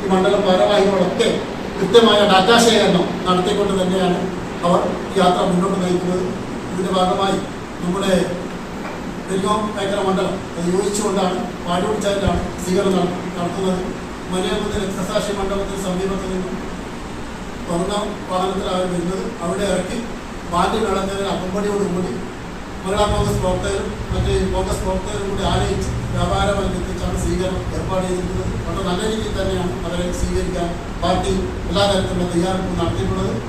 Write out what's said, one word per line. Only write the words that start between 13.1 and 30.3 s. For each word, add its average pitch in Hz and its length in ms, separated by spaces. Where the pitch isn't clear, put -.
നടത്തുന്നത്. 180 440
മലയകുന്ന് 202 500
രക്തസാക്ഷി 190 560
മണ്ഡപത്തിന് 196 480
സമീപത്ത് 185 460
നിന്നും 185 200
തുറന്ന 185 260
വാഹനത്തിലാണ് 185 640
വരുന്നത്. 180 320
അവിടെ 190 280
ഇറക്കി 180 260
ബാൻഡ് 190 320
മേളത്തിന് 196 480
അകമ്പടിയോടുകൂടി 185 800
മഹിളാ 208 260
കോൺഗ്രസ് 202 300
പ്രവർത്തകരും 196 440
മറ്റ് 190 200
കോൺഗ്രസ് 185 320
പ്രവർത്തകരും 190 440
കൂടി 190 220
ആലയിച്ച് 190 380
വ്യാപാര 170 320
രംഗത്തേക്കാണ് 180 680
സ്വീകരണം 180 380
ഏർപ്പാട് 185 320
ചെയ്തിട്ടുള്ളത്. 175 420
വളരെ 165 240
നല്ല 185 120
രീതിയിൽ 220 260
തന്നെയാണ് 185 340
അവരെ 180 220
സ്വീകരിക്കാൻ 180 480